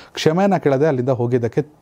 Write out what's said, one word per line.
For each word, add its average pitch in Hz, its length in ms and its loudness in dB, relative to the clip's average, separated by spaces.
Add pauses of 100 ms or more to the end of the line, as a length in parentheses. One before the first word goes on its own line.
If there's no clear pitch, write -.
(140)
ಕ್ಷಮೆಯನ್ನ 180 420 2
ಕೇಳದೆ 143 300 0
ಅಲ್ಲಿಂದ 131 220 -2
ಹೋಗಿದ್ದಕ್ಕೆ 120 540 -2 (200)